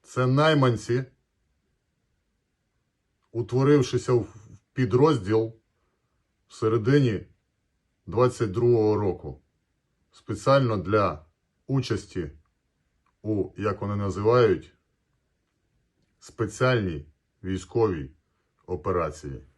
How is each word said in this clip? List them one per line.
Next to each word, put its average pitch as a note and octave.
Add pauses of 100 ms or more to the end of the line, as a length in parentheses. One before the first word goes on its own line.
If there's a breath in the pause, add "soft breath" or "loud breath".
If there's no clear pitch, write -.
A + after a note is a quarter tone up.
Це B2+
найманці, C3 (2250)
утворившися B2+
в A2+ (460)
підрозділ A2+ (1000)
в -
середині A2+ (800)
двадцять A2+
другого A2
року, F#2+ (680)
спеціально A#2+
для F#2 (420)
участі G2+ (920)
у, G2+
як G2+
вони G2+
називають, G2+ (1500)
спеціальній G#2 (380)
військовій F#2+ (540)
операції. D#2+ (140)